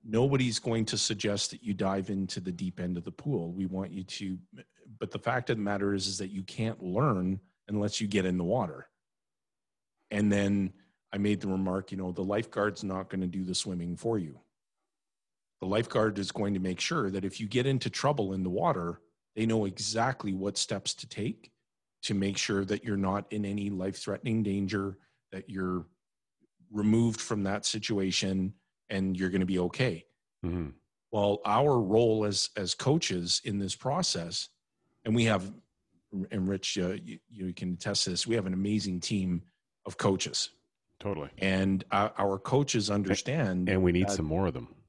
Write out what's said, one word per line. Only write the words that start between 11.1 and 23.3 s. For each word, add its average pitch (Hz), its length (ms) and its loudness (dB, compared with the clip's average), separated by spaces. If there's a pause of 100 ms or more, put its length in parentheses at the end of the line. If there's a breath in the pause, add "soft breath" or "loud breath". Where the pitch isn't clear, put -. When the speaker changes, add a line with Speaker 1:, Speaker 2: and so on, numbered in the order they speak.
Speaker 1:
I 101 60 -4
made 101 240 2
the 104 60 -4
remark, 95 440 -2
you 98 60 -6
know, 92 140 -4
"The 92 120 -4
lifeguard's 104 600 0
not 95 260 -4
gonna 95 180 -2
do 92 160 -4
the 90 120 -4
swimming 87 400 -4
for 113 220 -2
you. 78 220 -6 (1200)
The 92 60 -6
lifeguard 110 500 2
is 98 140 -2
going 101 220 0
to 95 60 0
make 92 200 -2
sure 131 320 0
that 98 140 -4
if - 140 -6
you 110 80 -6
get 123 180 0
into 135 240 0
trouble 117 440 0
in 95 100 -2
the 90 60 0
water, 87 520 0 (340)
they 110 100 0
know 110 200 2
exactly 107 680 -2
what 95 240 -2
steps - 380 -4
to - 120 -16
take - 440 -8 (520)
to - 100 -2
make 98 240 0
sure 98 260 0
that 101 220 -2
you're 104 100 0
not 98 360 0